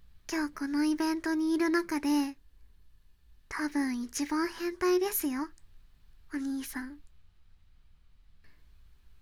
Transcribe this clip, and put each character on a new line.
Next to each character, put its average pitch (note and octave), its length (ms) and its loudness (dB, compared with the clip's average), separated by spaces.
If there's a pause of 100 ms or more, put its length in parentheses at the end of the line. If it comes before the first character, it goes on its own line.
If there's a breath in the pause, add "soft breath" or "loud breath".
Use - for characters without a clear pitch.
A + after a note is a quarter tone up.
(320)
今 D#4 160 0
日 D4 80 -8
こ C#4 120 -4
の C#4+ 180 2
イ D#4 100 4
ベ D#4+ 180 2
ン D#4+ 80 -2
ト D#4+ 140 0
に D#4+ 180 2
い D#4+ 60 2
る E4+ 100 4
中 E4 300 2
で、 C#4+ 400 2 (1160)
多 D4+ 140 -2
分 C4 320 0
一 B3 240 -4
番 D#4 220 0
変 F4 300 -4
態 F4+ 220 4
で G4 120 2
す - 160 0
よ、 C4+ 200 -2 (880)
お D4 40 -4
兄 C4+ 260 -2
さ B3+ 200 -8
ん。 C#4+ 200 -14 (2250 soft breath)